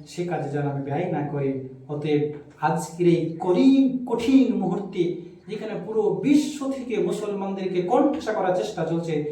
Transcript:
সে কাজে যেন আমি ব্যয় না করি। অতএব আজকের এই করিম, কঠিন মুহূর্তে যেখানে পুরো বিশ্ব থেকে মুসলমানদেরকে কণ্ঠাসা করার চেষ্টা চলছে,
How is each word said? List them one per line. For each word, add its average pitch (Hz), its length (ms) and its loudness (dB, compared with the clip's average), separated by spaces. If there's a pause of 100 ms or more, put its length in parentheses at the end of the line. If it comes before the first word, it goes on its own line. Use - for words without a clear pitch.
সে 175 180 -6
কাজে 147 260 -4
যেন 143 180 -2
আমি 135 140 -4
ব্যয় 165 300 -2
না 147 100 -2 (100)
করি। 139 180 -2 (380)
অতএব 147 340 0 (380)
আজকের 165 460 0
এই 156 340 4
করিম, 269 440 6 (220)
কঠিন 233 400 4 (100)
মুহূর্তে 185 460 -2 (460)
যেখানে 214 260 -8 (120)
পুরো 220 160 0 (200)
বিশ্ব - 360 4 (120)
থেকে 240 280 -6
মুসলমানদেরকে 190 840 -2
কণ্ঠাসা 254 500 2
করার 185 240 0
চেষ্টা - 280 -2
চলছে, 165 300 -2 (180)